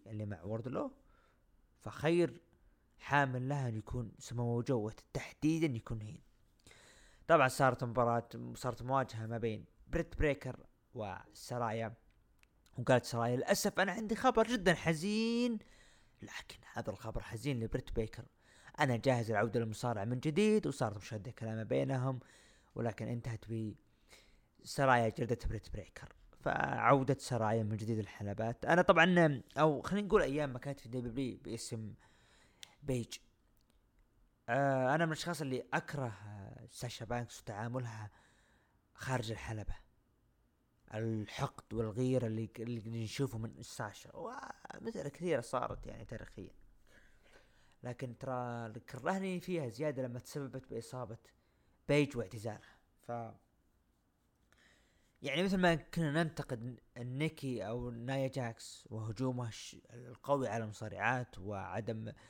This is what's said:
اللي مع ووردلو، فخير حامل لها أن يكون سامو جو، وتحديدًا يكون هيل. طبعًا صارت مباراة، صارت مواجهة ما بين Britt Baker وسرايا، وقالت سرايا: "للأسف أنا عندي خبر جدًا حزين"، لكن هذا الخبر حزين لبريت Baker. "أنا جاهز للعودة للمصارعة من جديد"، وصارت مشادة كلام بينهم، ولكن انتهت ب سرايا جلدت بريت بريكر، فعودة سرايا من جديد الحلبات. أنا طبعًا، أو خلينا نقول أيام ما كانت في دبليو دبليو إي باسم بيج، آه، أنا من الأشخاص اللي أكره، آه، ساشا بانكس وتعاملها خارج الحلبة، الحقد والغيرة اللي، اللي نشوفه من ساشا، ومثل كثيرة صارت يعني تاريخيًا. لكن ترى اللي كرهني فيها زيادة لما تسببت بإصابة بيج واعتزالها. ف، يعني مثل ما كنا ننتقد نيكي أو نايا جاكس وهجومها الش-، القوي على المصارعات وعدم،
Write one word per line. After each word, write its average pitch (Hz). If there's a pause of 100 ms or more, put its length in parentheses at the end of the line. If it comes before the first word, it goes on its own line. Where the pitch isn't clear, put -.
اللي 107
مع 90
ووردلو، 120 (880)
فخير 160 (560)
حامل 131
لها 139
أن 113
يكون 117
سامو 120
جو، 127
وتحديدًا 147
يكون 113
هيل. 107 (1040)
طبعًا 151
صارت 131
مباراة، 120 (260)
صارت 123
مواجهة 123
ما 117
بين 107 (220)
Britt -
Baker 139 (280)
وسرايا، 113 (840)
وقالت 123
سرايا: 117
"للأسف 190
أنا 190
عندي 220
خبر 226
جدًا 185
حزين"، 214 (640)
لكن - (160)
هذا 110
الخبر 110
حزين 120
لبريت -
Baker. - (540)
"أنا 135
جاهز 117
للعودة 107
للمصارعة 110
من 123
جديد"، 196
وصارت 110
مشادة 110
كلام 110
بينهم، 131 (560)
ولكن 113
انتهت 117
ب 113 (880)
سرايا 123
جلدت 117
بريت -
بريكر، - (260)
فعودة 131
سرايا 110
من 107
جديد 107
الحلبات. 110
أنا 170
طبعًا، 170 (140)
أو 147
خلينا 202
نقول 190
أيام 139
ما 123
كانت 143
في 117
دبليو 123 (100)
دبليو 131
إي 110
باسم 110 (880)
بيج، 127 (1300)
آه، 131
أنا 165
من 165
الأشخاص 156
اللي 127 (100)
أكره، 143
آه، 107
ساشا -
بانكس 120
وتعاملها 113 (840)
خارج 120
الحلبة، 107 (1200)
الحقد 110
والغيرة 117
اللي، 110 (100)
اللي 113
نشوفه 113
من 110
ساشا، -
ومثل -
كثيرة 165
صارت -
يعني 110
تاريخيًا. - (1300)
لكن 123
ترى 123
اللي 113
كرهني 190
فيها 160
زيادة 131
لما 123
تسببت 131
بإصابة 117 (720)
بيج 143
واعتزالها. 104 (300)
ف، 120 (2000)
يعني 139
مثل 196
ما 175
كنا 156
ننتقد 127 (180)
نيكي 127
أو 120
نايا 131
جاكس 123
وهجومها 113
الش-، - (160)
القوي 127
على 113
المصارعات 110
وعدم، 104 (180)